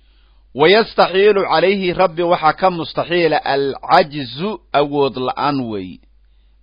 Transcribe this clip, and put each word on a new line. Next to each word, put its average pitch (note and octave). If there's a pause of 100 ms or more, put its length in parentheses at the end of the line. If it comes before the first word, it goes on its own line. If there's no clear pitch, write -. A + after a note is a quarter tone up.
(540)
"Wayastaxiilu G3
calayhi," F3+
Rabbi E3+
waxaa E3+
ka F#3
mustaxiila, E3
"alcajzu," C#3 (220)
awood C#3+
la'aan B2+
weeye. G2+ (640)